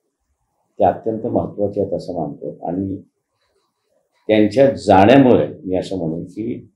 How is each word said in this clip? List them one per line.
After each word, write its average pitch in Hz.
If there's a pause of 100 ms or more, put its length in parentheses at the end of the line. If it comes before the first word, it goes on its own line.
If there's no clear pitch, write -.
(800)
त्या 95
अत्यंत -
महत्त्वाच्या 101
आहेत 87
असं 85
मानतो 76
आणि 95 (1200)
त्यांच्या 107
जाण्यामुळे 104 (180)
मी 92
असं 92
म्हणेन 82
की 110